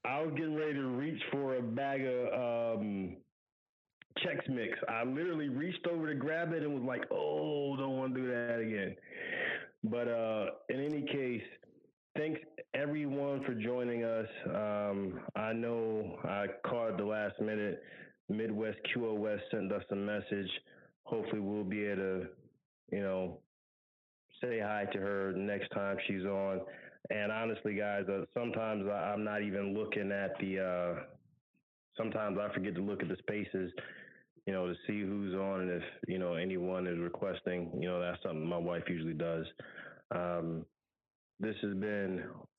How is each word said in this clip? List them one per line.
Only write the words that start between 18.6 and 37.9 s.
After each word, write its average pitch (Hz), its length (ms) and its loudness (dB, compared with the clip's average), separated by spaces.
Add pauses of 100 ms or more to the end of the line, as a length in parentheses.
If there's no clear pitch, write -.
Q 117 160 2
O 107 180 2
S 104 140 2 (120)
sent 98 200 2
us 101 180 0
a 101 60 2
message. 101 560 0 (520)
Hopefully 110 380 0
we'll 104 220 0
be 104 220 0
able 101 160 0
to, 92 280 0 (600)
you 101 100 0
know, 92 400 0 (1000)
say 120 180 0
hi 104 260 0
to 101 140 -2
her 98 340 2
next 98 360 0
time 98 280 0 (100)
she's 95 180 0
on. 98 360 0 (480)
And 104 220 0
honestly, 110 440 0
guys, 101 320 2
uh, 98 260 0
sometimes 113 540 0
I, 101 260 0
I'm 107 100 0
not 104 180 0
even 98 320 0
looking 104 380 0
at 98 280 0
the, 95 200 0
uh, 87 440 2 (960)
sometimes 107 400 0
I 104 160 0
forget 95 220 0
to 90 60 0
look 98 200 0
at 85 80 -2
the 90 80 -2
spaces, 95 540 -2 (720)
you 98 80 0
know, 90 140 2
to 85 80 0 (100)
see 104 160 0
who's 98 320 0
on 95 280 0
and 90 100 2
if, 85 120 0 (240)
you 92 120 0
know, 87 160 2
anyone 92 500 0
is 85 140 0
requesting. 87 720 -2 (100)
You 90 80 0
know, 90 100 2